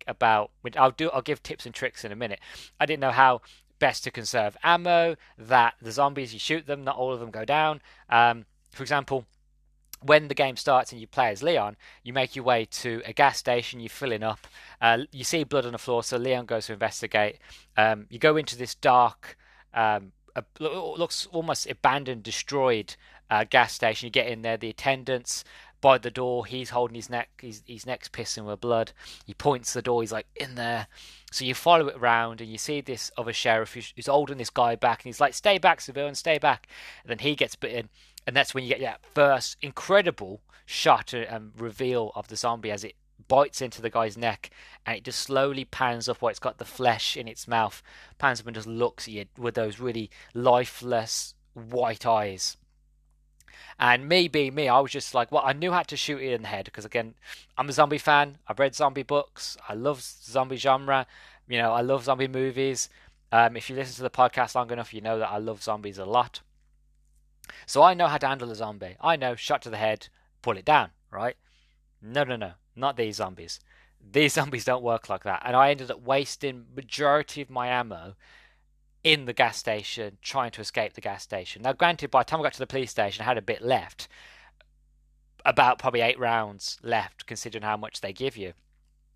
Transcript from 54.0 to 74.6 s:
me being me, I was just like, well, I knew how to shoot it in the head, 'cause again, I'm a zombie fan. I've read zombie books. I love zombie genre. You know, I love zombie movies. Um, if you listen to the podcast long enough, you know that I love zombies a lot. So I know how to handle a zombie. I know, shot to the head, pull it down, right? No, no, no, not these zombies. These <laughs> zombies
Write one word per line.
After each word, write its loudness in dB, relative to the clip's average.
me 4
being 0
me, 0
I 8
was 0
just -8
like, 0
well, 2
I 2
knew -4
how 2
to -10
shoot -4
it -4
in -4
the -10
head, -8
'cause -14
again, -4
I'm -2
a -4
zombie 4
fan. 2
I've -6
read 2
zombie 0
books. -4
I -8
love -2
zombie -4
genre. 2
You -2
know, 2
I 2
love 0
zombie 2
movies. -2
Um, 6
if -10
you -10
listen -8
to -12
the -2
podcast 2
long -2
enough, -8
you -12
know -2
that -2
I -4
love -6
zombies -6
a -8
lot. 0
So 4
I 10
know 2
how 0
to 0
handle -4
a -10
zombie. -10
I 2
know, -2
shot -4
to -14
the -8
head, -2
pull -2
it -14
down, 4
right? -6
No, -4
no, -6
no, -10
not -2
these -4
zombies. -10
These 2
<laughs> -2
zombies -2